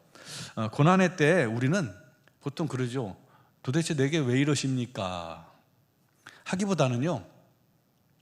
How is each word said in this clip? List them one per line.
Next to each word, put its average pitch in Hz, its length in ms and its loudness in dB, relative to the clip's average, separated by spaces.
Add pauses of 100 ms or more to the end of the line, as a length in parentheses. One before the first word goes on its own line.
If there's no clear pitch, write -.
(560)
어, 110 140 -2
고난의 180 460 4
때 156 280 4
우리는 123 480 0 (480)
보통 147 260 -6
그러죠. 123 500 -4 (460)
"도대체 160 320 -2
내게 139 240 2
왜 127 220 2
이러십니까?" 110 1120 -2 (920)
하기보다는요, 156 800 0 (960)